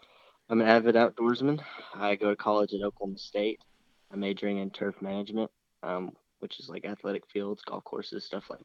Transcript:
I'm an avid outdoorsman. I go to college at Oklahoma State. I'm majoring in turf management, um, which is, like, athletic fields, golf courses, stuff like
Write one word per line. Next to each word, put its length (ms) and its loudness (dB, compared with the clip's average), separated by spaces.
I'm 140 4
an 60 4
avid 260 8
outdoorsman. 680 4
I 220 0
go 140 2
to 60 2
college 380 2
at 80 -2
Oklahoma 360 -6
State. 420 -2
I'm 100 -8
majoring 380 -2
in 120 -4
turf 320 -6
management, 480 -4
um, 300 -6
which 180 -12
is, 120 -18
like, 160 -10
athletic 440 -6
fields, 320 -6
golf 220 -10
courses, 400 -10
stuff 240 -10
like 160 -16